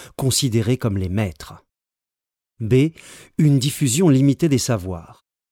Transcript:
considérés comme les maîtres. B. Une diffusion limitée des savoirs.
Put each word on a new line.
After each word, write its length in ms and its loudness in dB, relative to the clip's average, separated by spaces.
considérés 640 -2
comme 200 -4
les 120 -4
maîtres. 540 -8
B. 300 2
Une 220 4
diffusion 500 0
limitée 400 2
des 80 2
savoirs. 680 -6